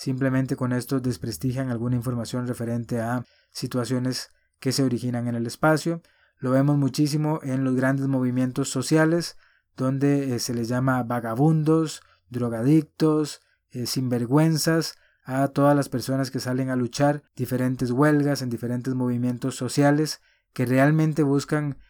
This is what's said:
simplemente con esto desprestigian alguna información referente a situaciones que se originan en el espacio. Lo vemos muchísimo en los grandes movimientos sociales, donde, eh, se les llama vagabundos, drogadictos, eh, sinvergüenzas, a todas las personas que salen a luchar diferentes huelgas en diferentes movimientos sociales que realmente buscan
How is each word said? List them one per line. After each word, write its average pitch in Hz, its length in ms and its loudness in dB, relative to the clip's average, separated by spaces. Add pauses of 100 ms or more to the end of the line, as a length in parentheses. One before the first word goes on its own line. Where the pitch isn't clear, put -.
simplemente 131 540 0
con 123 180 -2
esto 123 260 -2
desprestigian 127 680 -4
alguna 120 260 -2
información 123 520 -4
referente 117 540 -4
a 123 220 -4 (280)
situaciones 123 800 -4 (280)
que 131 120 -2
se 135 120 0
originan 120 440 -2
en 120 80 -2
el 117 100 -4
espacio. 165 560 0 (380)
Lo 131 100 -4
vemos 139 260 4
muchísimo 151 680 0
en 135 200 -2
los 131 120 0
grandes 135 320 0
movimientos 127 640 0
sociales, 160 680 0 (400)
donde, 135 560 0
eh, 117 60 -2
se 120 160 -4
les 117 120 -2
llama 127 360 0
vagabundos, 151 1000 0 (300)
drogadictos, 147 1080 0 (280)
eh, 123 160 -6
sinvergüenzas, 143 1120 0 (280)
a 135 260 -2
todas 143 260 4
las 139 120 0
personas 135 440 -4
que 127 80 -4
salen 127 320 -4
a 127 40 -2
luchar 143 460 0 (140)
diferentes 127 560 -2
huelgas 143 500 4
en 127 80 -6
diferentes 123 460 -4
movimientos 123 600 -2
sociales 147 640 0 (320)
que 127 140 -2
realmente 151 560 4
buscan 143 560 0 (120)